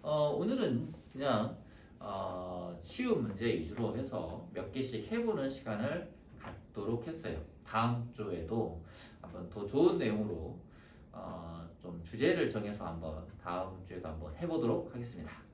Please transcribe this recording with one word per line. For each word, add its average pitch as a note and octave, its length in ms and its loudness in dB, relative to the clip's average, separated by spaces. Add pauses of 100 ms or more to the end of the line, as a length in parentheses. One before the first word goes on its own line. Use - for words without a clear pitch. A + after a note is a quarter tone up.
어, D3+ 360 4
오늘은 F#3+ 560 2 (180)
그냥, C3 460 2 (420)
어, F#2 840 -4
쉬운 A3+ 400 2
문제 G#2 240 0
위주로 G2 480 2
해서 - 580 -4
몇 - 180 -4
개씩 - 400 -2
해보는 A3 380 2
시간을 C3 640 -2 (260)
갖도록 - 680 -4
했어요. G#2+ 320 -4 (260)
다음 A#2 460 2
주에도 F#2+ 720 -2 (380)
한번 F2 280 -10
더 G2+ 160 -6
좋은 C#3 320 8
내용으로, - 600 2 (540)
어, E2+ 540 -8 (140)
좀 E2+ 220 -8
주제를 C#3+ 460 4
정해서 G2+ 360 -2
한번 E2 400 -4 (160)
다음 F#2 440 -2
주에도 F2 240 -6
한번 D#2+ 260 -6
해보도록 D#3+ 580 2
하겠습니다. A#2 380 -6 (220)